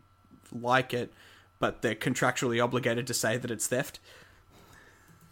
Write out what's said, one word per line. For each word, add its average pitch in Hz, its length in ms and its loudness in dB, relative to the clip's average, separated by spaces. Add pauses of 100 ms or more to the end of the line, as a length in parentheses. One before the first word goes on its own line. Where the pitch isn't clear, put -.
(520)
like 123 400 2
it, 120 200 -4 (500)
but 110 180 0
they're 113 140 0
contractually 123 680 0
obligated 120 440 0
to 120 80 -4
say 117 240 0
that 120 120 -6
it's 107 180 -4
theft. 127 300 -2 (1300)